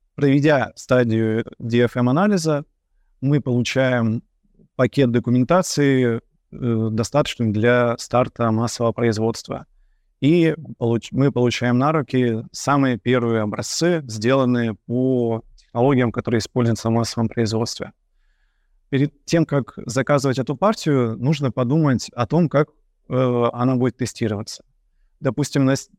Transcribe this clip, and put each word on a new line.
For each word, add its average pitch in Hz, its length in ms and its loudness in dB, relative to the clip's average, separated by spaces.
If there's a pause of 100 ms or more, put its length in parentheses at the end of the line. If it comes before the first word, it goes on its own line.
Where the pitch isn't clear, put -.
(160)
проведя 139 600 2
стадию 110 720 0 (140)
D 117 260 -2
F - 100 -4
M-анализа, 156 720 0 (560)
мы 143 180 2
получаем 120 840 0 (540)
пакет 131 360 2
документации, 127 1080 2 (320)
э, 113 400 -2
достаточный 110 600 -2
для 120 440 2
старта 117 540 -2
массового 113 400 -2
производства. 117 760 -2 (560)
И 160 320 4 (240)
получ-, 117 340 -2
мы 135 200 2
получаем 120 460 0
на 139 140 2
руки 123 600 0
самые 135 460 0
первые 117 440 0
образцы, 156 680 -2
сделанные 120 680 0 (100)
по 120 580 -2 (120)
технологиям, 123 560 0
которые 117 280 -2
используются 117 500 -2
в - 20 0
массовом 113 380 -2
производстве. 110 640 -4 (960)
Перед 143 360 -2
тем, 165 200 2
как 139 280 -4 (120)
заказывать 131 540 0
эту 131 160 -4
партию, 139 640 0
нужно 139 340 -2
подумать 131 640 0
о 120 100 -2
том, 156 240 2
как, 147 200 0 (380)
э, 123 460 2
она 123 220 0
будет 123 220 0
тестироваться. 110 680 -6 (560)
Допустим, 135 460 -2
на 135 100 2
с-, - 240 -8